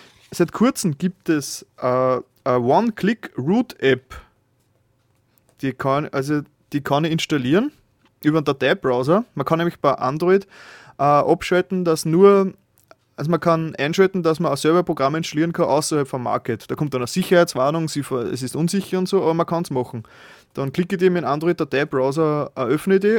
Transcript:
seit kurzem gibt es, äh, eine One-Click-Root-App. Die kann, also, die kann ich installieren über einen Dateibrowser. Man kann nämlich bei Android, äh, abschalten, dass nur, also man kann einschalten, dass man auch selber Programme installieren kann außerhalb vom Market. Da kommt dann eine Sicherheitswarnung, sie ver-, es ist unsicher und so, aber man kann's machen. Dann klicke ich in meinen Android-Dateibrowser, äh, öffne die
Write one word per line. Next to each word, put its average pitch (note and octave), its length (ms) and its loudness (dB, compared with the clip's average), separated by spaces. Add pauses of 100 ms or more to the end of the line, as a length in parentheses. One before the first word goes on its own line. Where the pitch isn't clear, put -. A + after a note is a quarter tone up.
(300)
seit - 220 -2
kurzem G3+ 460 0
gibt F#3 320 -4
es, D3 340 -4 (160)
äh, B2+ 60 -2
eine B2+ 760 0
One-Click-Root-App. F#3 1600 0 (1400)
Die C3+ 100 -4
kann, C3+ 400 -2
also, C#3+ 300 -2 (320)
die C#3+ 80 -4
kann D3 240 0
ich D#3 60 -2
installieren D#3+ 600 0 (500)
über D#3 160 2
einen D3 60 -2
Dateibrowser. C#3 800 0 (100)
Man C#3 120 -4
kann E3 120 0
nämlich E3+ 220 -4
bei C#3 120 2
Android, F3 520 0 (540)
äh, C#3 40 0
abschalten, F3+ 840 2
dass D#3+ 180 0
nur, G3 480 4 (640)
also D3 140 -4
man E3 100 2
kann D#3+ 360 0
einschalten, F#3 460 0
dass D#3+ 160 0
man D#3 140 0
auch C#3+ 60 -4
selber E3+ 240 2
Programme D#3+ 340 -2
installieren E3 380 -4
kann E3+ 100 0
außerhalb C#3+ 420 0
vom B2+ 160 -6
Market. A2+ 480 -6
Da C3 40 -4
kommt C#3+ 180 -4
dann B2+ 80 -2
eine B2 60 -6
Sicherheitswarnung, E3 840 0
sie C#3+ 140 -6
ver-, A#2+ 280 -4
es B2 120 -6
ist B2 140 -6
unsicher F#3 420 -2
und F#3 100 -2
so, F#3+ 140 0
aber D#3+ 100 0
man E3 140 -2
kann's E3+ 240 -4
machen. B2 320 -6 (500)
Dann C#3 200 -6
klicke F3 240 -2
ich E3+ 60 -2
in F#3 120 4
meinen E3+ 100 -2
Android-Dateibrowser, D3 1300 0
äh, C3 100 -6
öffne E3+ 360 2
die G#3 180 2